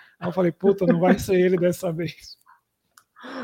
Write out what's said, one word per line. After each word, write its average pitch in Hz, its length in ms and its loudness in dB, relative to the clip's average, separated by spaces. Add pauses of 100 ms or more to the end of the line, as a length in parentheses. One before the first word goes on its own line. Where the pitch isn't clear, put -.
(200)
Aí 175 80 -8
eu 175 40 -6
falei, 175 200 0
"Puta, 196 320 0
não 170 160 2
vai 180 180 4
ser 185 220 0
ele 185 160 2
dessa 175 340 -2
vez." 160 460 -10 (1080)